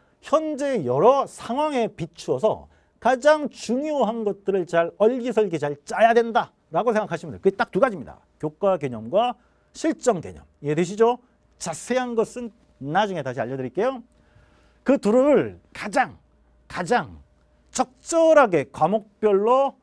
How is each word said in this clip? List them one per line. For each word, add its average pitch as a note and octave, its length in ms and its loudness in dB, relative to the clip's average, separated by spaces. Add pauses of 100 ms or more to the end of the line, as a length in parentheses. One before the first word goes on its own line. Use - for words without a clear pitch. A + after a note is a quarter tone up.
(220)
현재의 C#4 640 -2
여러 G3 420 4
상황에 C4 600 -4
비추어서 E3 800 -4 (320)
가장 C#4 500 2
중요한 A#3+ 720 -2
것들을 G3 440 -4
잘, E3+ 300 0
얼기설기 A3 640 0
잘 D3 240 -4
짜야 A3+ 300 2
된다라고 A3+ 800 -2
생각하시면 E3+ 400 -4
돼요. F2+ 80 -14
그게 F#3+ 140 2
딱 - 160 -4
두 F#3 100 -2
가지입니다. D3+ 380 -4 (200)
교과 F3+ 380 -2
개념과 C#3+ 580 -2 (380)
실전 A#3+ 480 -2
개념. F#2 220 -16 (180)
이해되시죠? F#3 560 0 (400)
자세한 A#3+ 580 -6
것은 A3 360 -4 (260)
나중에 E3+ 460 -2
다시 B2 180 -6
알려드릴게요. C3+ 600 -4 (840)
그 C#4 140 4
둘을 G#3 600 4 (140)
가장, G3+ 440 -4 (500)
가장 E3 540 -4 (500)
적절하게 C#4 1000 2
과목별로 G#3+ 1120 0